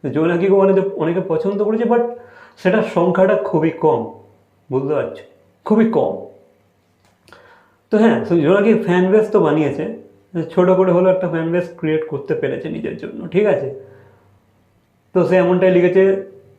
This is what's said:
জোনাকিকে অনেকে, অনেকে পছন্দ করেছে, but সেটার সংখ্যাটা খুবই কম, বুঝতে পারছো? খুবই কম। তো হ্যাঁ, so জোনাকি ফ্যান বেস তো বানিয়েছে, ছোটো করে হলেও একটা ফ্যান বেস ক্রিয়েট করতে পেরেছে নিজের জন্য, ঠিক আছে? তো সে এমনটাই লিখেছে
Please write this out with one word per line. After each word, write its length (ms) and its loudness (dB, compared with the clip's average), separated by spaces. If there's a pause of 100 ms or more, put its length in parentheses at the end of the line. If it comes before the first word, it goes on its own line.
(120)
জোনাকিকে 420 0
অনেকে, 280 4 (140)
অনেকে 320 -2
পছন্দ 360 -2
করেছে, 200 -2
but 240 0 (500)
সেটার 260 0 (100)
সংখ্যাটা 420 2
খুবই 340 -2
কম, 500 -2 (520)
বুঝতে 220 -2
পারছো? 300 -6 (420)
খুবই 260 2
কম। 360 -2 (1600)
তো 60 0
হ্যাঁ, 280 2
so 160 2
জোনাকি 320 4
ফ্যান 380 2
বেস 200 2
তো 80 -6
বানিয়েছে, 580 -2 (540)
ছোটো 240 2
করে 160 2
হলেও 220 4
একটা 160 -2
ফ্যান 220 -4
বেস 260 -2
ক্রিয়েট 320 -2
করতে 260 -6
পেরেছে 340 -6
নিজের 280 -8
জন্য, 300 -12
ঠিক 180 0
আছে? 340 -2 (1300)
তো 140 2
সে 80 0
এমনটাই 360 2
লিখেছে 580 2 (300)